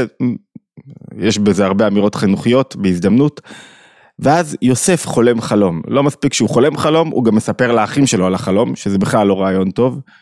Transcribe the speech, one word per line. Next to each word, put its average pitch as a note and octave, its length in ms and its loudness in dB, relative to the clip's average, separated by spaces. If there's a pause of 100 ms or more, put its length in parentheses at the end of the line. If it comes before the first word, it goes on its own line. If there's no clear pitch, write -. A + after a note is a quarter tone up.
(1200)
יש G#2+ 200 0
בזה G2+ 280 2
הרבה G2 200 2
אמירות G2+ 280 0
חינוכיות A#2 640 0
בהזדמנות, G2 640 0 (800)
ואז D#3 440 0
יוסף B2+ 440 0
חולם A#2 340 2
חלום, F#2+ 480 0
לא B2+ 140 0
מספיק C#3+ 320 -2
שהוא - 140 0
חולם D3+ 280 2
חלום, D#3+ 320 0
הוא B2 160 -2
גם A2+ 100 2
מספר A2+ 380 0
לאחים A#2 340 0
שלו F#2 200 0
על F#2 80 0
החלום, F#2+ 420 -2
שזה G2 220 -2
בכלל G2+ 280 0
לא G2 160 0
רעיון F#2+ 280 -2
טוב, B2 300 -2 (220)